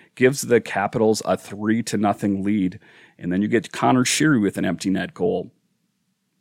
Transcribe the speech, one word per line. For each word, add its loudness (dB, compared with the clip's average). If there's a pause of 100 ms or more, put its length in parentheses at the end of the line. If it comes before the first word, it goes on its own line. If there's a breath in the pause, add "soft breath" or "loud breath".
(140 loud breath)
gives 2
the 4
Capitals 0
a 0
three -4
to -4
nothing 0
lead, -2 (380 loud breath)
and -6
then 0
you 0
get 0
Connor 2
Sheary 2
with 0
an -2
empty -2
net -4
goal. -2 (880)